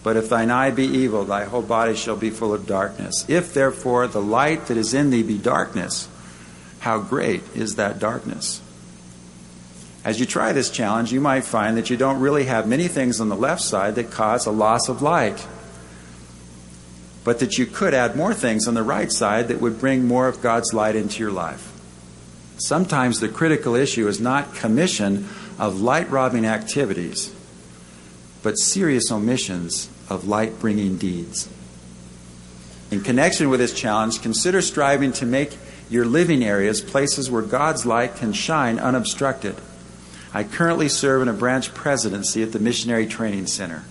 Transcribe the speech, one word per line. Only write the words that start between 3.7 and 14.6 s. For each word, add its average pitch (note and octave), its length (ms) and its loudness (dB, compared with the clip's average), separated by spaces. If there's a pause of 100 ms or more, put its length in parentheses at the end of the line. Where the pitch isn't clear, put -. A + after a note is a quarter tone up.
the G#2+ 120 -2
light C#3 460 2
that A#2+ 100 0
is A2 160 0
in C#3+ 180 4
thee A#2 120 4
be G#2 160 0
darkness, G2 720 -2 (720)
how A2+ 180 0
great A#2 460 -2 (100)
is A2 220 -4
that G#2 240 -2
darkness?" A2+ 600 -4 (1400)
As G#2+ 140 0
you B2 80 2
try - 260 0
this C#3 180 0
challenge, A2+ 420 0
you C3 80 0
might C3+ 240 2
find A2 320 0
that A2+ 120 -2
you B2 80 0
don't C3+ 220 2
really C#3 280 2
have A2+ 200 0
many D3+ 220 2
things B2 320 0
on A2 80 2
the G2 80 0
left C#3+ 260 0
side G2+ 320 0
that A#2 160 -4
cause A2+ 340 0
a A2 60 0
loss G#2+ 380 4